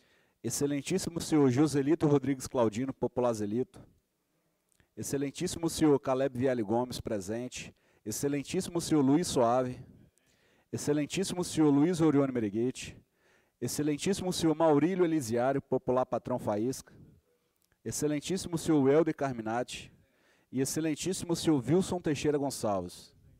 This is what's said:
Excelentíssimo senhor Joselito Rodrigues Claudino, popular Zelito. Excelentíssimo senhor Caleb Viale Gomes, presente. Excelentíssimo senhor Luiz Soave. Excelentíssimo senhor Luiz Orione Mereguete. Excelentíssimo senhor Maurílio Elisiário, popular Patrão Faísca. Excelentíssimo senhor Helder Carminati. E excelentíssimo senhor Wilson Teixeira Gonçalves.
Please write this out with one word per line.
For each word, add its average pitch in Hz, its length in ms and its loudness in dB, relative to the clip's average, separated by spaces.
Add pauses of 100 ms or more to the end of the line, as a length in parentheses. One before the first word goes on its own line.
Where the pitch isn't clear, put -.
(420)
Excelentíssimo 143 760 -4
senhor 147 320 4
Joselito 147 560 2
Rodrigues 135 400 0
Claudino, 123 460 0
popular 123 400 0
Zelito. 107 520 -4 (1120)
Excelentíssimo 147 720 -4
senhor 147 300 4
Caleb 131 380 -2
Viale 123 260 0
Gomes, 117 380 -2
presente. 110 760 -8 (300)
Excelentíssimo 143 760 -4
senhor 151 220 2
Luiz 147 260 4
Soave. 123 500 0 (960)
Excelentíssimo 151 720 -2
senhor 156 260 2
Luiz 151 300 4
Orione 143 320 4
Mereguete. 117 680 -4 (600)
Excelentíssimo 151 760 -2
senhor 160 220 2
Maurílio 165 500 4
Elisiário, 135 560 0
popular 127 440 0
Patrão 120 340 -4
Faísca. 113 540 -4 (920)
Excelentíssimo 156 720 -4
senhor 147 320 2
Helder 160 260 4
Carminati. 120 800 -6 (580)
E 127 100 -2
excelentíssimo 160 760 -4
senhor 147 280 2
Wilson 180 360 2
Teixeira 147 380 0
Gonçalves. 104 760 -4 (260)